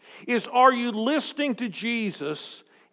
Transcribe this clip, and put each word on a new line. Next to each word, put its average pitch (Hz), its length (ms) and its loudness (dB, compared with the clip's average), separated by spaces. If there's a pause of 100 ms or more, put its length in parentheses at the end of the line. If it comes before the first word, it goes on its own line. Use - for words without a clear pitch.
(260)
is, 240 220 0
are 254 240 8
you 240 180 -2
listening 269 640 0
to 240 140 -6
Jesus 196 960 -6 (280)